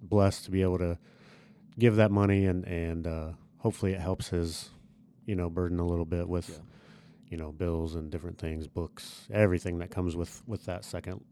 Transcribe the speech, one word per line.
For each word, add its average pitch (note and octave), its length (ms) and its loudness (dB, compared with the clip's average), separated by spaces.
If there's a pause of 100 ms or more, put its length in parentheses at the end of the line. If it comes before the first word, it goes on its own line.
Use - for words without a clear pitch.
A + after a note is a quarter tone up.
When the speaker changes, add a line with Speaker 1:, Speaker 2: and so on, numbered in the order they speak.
Speaker 1:
blessed G2 460 4
to - 40 -10
be F#2+ 120 2
able F2+ 160 2
to E2+ 200 0 (800)
give A#2 180 6
that G#2+ 140 8
money, G2 360 6
and, F2+ 200 2
and, E2+ 400 -4
uh, E2 260 -4 (260)
hopefully G2+ 340 0
it F#2 80 -4
helps F#2 280 -4
his, E2+ 420 -2 (560)
you G#2+ 100 -2
know, F2 120 0
burden F2 300 -2
a F2 80 0
little E2+ 180 0
bit F2 240 -2
with, F2 220 -2
Speaker 2:
Yeah. D#2+ 60 -14 (720)
Speaker 1:
you E2+ 80 -8
know, D#2 140 -8
bills E2 420 -2
and D#2 160 -6
different E2+ 280 -8
things, D#2 300 -6
books, - 600 -8
everything F#2 480 2
that E2+ 120 -6
comes F2 260 -2
with, E2+ 300 -8
with G#2+ 200 -10
that F2+ 180 -8
second F#2 480 -10